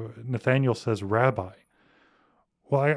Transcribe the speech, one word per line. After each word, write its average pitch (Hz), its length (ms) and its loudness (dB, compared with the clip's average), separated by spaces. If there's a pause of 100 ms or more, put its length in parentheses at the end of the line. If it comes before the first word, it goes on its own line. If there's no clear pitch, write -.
(240)
Nathaniel 127 500 0
says, 107 280 -2
"Rabbi." 101 500 0 (1160)
Well, 139 120 2
I, 147 160 2